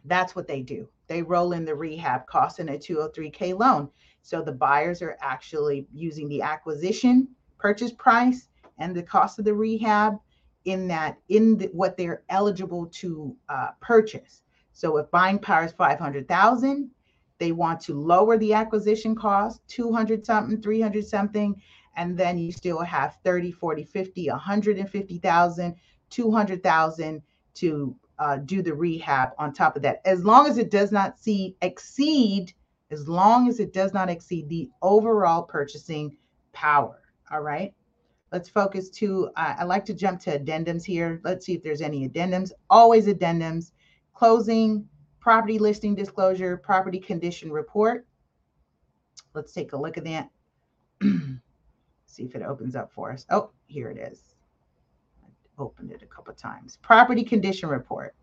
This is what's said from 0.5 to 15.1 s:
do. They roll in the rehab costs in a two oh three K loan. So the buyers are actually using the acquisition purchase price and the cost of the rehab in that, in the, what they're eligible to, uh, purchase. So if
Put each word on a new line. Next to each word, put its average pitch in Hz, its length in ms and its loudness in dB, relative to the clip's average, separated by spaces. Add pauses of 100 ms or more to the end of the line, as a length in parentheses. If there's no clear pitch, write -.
do. - 260 -12 (200)
They 170 140 -4
roll 175 300 0
in 165 120 -4
the 156 100 -6
rehab 156 520 -6
costs - 320 0
in 165 120 -8
a 139 80 -8
two 156 220 -6
oh 156 80 -4
three 156 220 -12
K 180 240 -6
loan. 190 340 0 (340)
So 160 200 -8
the 151 100 -8
buyers 151 500 0
are 160 180 -8
actually 143 760 -4
using 151 340 -10
the 143 140 -4
acquisition 180 840 2 (300)
purchase 208 340 0
price 247 560 2 (300)
and 175 160 -6
the 175 80 -4
cost 175 360 0
of 208 60 -6
the 208 100 4
rehab 214 640 0 (460)
in 185 240 -4
that, 156 280 -4 (120)
in 220 280 6
the, 190 100 -4
what 185 300 -2
they're 170 320 -6
eligible 180 580 -2
to, 160 500 -10 (120)
uh, 135 200 -6 (120)
purchase. - 600 2 (300)
So 156 240 -2
if 147 160 -2